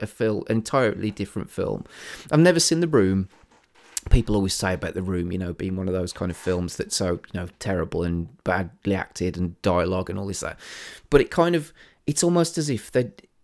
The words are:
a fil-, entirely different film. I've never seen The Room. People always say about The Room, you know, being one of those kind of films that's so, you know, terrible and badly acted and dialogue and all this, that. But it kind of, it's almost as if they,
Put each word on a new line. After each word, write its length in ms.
a 60
fil-, 380
entirely 640
different 400
film. 340
I've 100
never 200
seen 200
The 80
Room. 400
People 260
always 180
say 200
about 200
The 80
Room, 300
you 60
know, 140
being 240
one 120
of 60
those 200
kind 160
of 80
films 400
that's 180
so, 160
you 80
know, 80
terrible 460
and 400
badly 500
acted 420
and 240
dialogue 480
and 100
all 80
this, 140
that. 180
But 100
it 100
kind 240
of, 200
it's 180
almost 320
as 140
if 200
they, 200